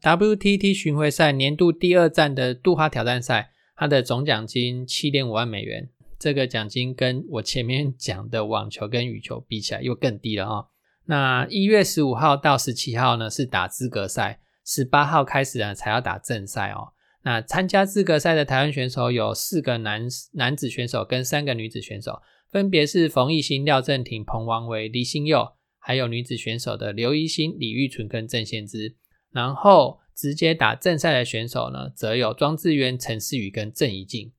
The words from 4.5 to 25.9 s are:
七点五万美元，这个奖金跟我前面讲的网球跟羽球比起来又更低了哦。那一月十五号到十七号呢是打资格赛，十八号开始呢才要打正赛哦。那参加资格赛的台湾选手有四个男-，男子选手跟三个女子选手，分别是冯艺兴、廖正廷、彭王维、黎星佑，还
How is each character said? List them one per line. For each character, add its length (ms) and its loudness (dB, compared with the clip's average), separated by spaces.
七 240 -2
点 160 0
五 60 -4
万 160 0
美 140 -6
元， 280 -8
这 140 0
个 120 0
奖 220 -4
金 260 -4
跟 360 -2
我 120 -6
前 220 -4
面 340 -2
讲 320 -8
的 160 -2
网 240 -4
球 160 -8
跟 220 -2
羽 140 -10
球 260 -10
比 140 -8
起 120 -6
来 80 -6
又 140 -4
更 240 -2
低 180 -4
了 80 -4
哦。 220 -6
那 440 2
一 140 0
月 180 8
十 220 2
五 100 2
号 220 4
到 220 4
十 160 -2
七 240 -4
号 180 4
呢 140 -4
是 160 -2
打 240 0
资 180 -6
格 180 -4
赛， 360 -4
十 180 -2
八 220 4
号 180 2
开 180 -2
始 180 -4
呢 140 -4
才 160 -8
要 120 0
打 160 -4
正 280 -6
赛 260 -6
哦。 200 -12
那 200 -2
参 240 -2
加 200 4
资 180 2
格 160 2
赛 160 2
的 80 4
台 140 0
湾 160 2
选 160 -2
手 200 0
有 240 0
四 280 -4
个 160 0
男-， 320 -4
男 240 0
子 120 -4
选 160 -6
手 200 -2
跟 180 -2
三 220 -2
个 80 -2
女 160 -8
子 120 -10
选 200 -12
手， 200 -12
分 180 2
别 160 4
是 220 2
冯 240 2
艺 100 2
兴、 220 -2
廖 180 4
正 220 0
廷、 220 -10
彭 200 -4
王 220 -2
维、 220 -6
黎 160 -2
星 200 -4
佑， 280 2
还 180 -4